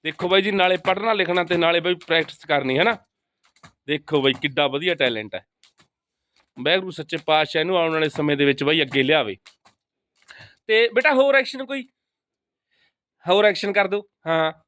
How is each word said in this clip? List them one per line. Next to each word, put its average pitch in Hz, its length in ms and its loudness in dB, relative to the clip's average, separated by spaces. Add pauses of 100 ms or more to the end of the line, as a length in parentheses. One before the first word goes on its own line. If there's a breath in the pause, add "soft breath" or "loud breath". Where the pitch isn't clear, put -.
ਦੇਖੋ 160 240 -6
ਬਾਈ 190 140 4
ਜੀ, 202 100 -2
ਨਾਲੇ 185 260 2
ਪੜ੍ਹਨਾ 196 360 -2
ਲਿਖਣਾ 180 300 0
ਤੇ 175 140 -2
ਨਾਲੇ 170 220 2
ਬਾਈ 180 160 -2
ਪ੍ਰੈਕਟਿਸ - 500 -4
ਕਰਨੀ, 139 340 -2
ਹੈ 165 40 2
ਨਾ? 226 140 0 (880)
ਦੇਖੋ 147 340 -2
ਬਾਈ, 135 120 2
ਕਿੱਡਾ 143 340 -2
ਵਧੀਆ 156 280 -2
ਟੈਲੈਂਟ 113 400 -4
ਹੈ। 92 100 -12 (1120)
ਵਾਹਿਗੁਰੂ 180 320 -2
ਸੱਚੇ 160 260 -10
ਪਾਤਸ਼ਾਹ 156 420 0
ਇਹਨੂੰ 180 180 0
ਆਉਣ 165 140 0
ਵਾਲੇ 156 180 0
ਸਮੇਂ 147 280 0
ਦੇ 143 80 2
ਵਿੱਚ 143 180 2
ਬਾਈ 156 180 2
ਅੱਗੇ 135 220 0
ਲਿਆਵੇ। 131 340 0 (1300 loud breath)
ਤੇ 226 260 4
ਬੇਟਾ, 254 200 4
ਹੋਰ 277 220 4
ਐਕਸ਼ਨ 262 300 -2
ਕੋਈ? 262 220 -8 (1400)
ਹੋਰ 202 160 4
ਐਕਸ਼ਨ 202 280 0
ਕਰ 196 140 2
ਦਿਓ। 202 160 -6 (240)
ਹਾਂ। 160 240 0 (160)